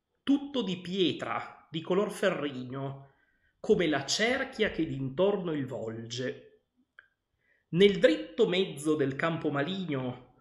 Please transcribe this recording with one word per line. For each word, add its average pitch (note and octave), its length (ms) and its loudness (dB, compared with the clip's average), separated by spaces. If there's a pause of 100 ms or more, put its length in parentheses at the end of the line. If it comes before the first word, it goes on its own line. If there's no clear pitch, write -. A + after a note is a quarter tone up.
(220)
tutto C4+ 380 0
di F#3 160 -4
pietra, D#3 920 -2
di D#3+ 100 -6
color F#3+ 320 0
ferrigno, C#3 1000 -4 (440)
come F3+ 280 4
la C#3+ 180 2
cerchia A3 680 0
che D#3+ 160 0
d'intorno D#3+ 680 0
il D3 120 -2
volge. A2+ 1000 -8 (1040)
Nel F#3 280 6
dritto - 480 4
mezzo D#3+ 480 0
del C3+ 220 0
campo D#3 340 -2
maligno C#3+ 920 -4